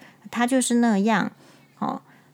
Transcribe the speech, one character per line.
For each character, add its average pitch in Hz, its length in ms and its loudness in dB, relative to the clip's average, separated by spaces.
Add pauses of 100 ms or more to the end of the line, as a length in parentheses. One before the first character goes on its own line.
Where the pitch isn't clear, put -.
(320)
她 240 160 -2
就 262 120 2
是 240 160 0
那 233 220 2
样。 208 340 0 (440)
好， - 260 -6 (320)